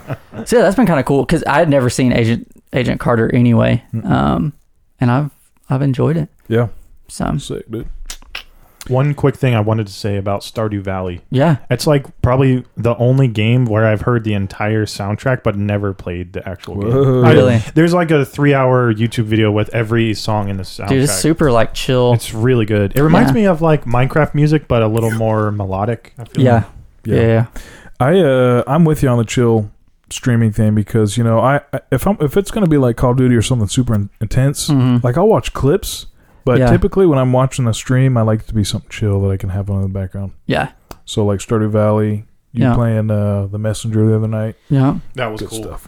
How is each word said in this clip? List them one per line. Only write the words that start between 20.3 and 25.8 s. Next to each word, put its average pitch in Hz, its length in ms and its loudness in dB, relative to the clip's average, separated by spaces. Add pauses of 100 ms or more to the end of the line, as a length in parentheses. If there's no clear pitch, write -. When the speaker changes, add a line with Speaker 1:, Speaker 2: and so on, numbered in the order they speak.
Speaker 3:
in 98 80 -6
the 95 60 -8
soundtrack. 101 260 -8
Speaker 1:
Dude, 135 140 2
it's 123 120 0
super, 151 360 2
like, 117 220 2
chill. 123 400 2
Speaker 3:
It's 113 180 -2
really 113 360 0
good. 104 280 0
It 135 60 2
reminds 180 300 4
Speaker 1:
Yeah. 233 40 0
Speaker 3:
me 214 120 2
of, 165 120 2
like, 160 260 2
Minecraft 131 500 0
music, 151 320 2
but 117 160 2
a 110 40 2
little 113 220 0
more 110 420 0
melodic, 101 680 -4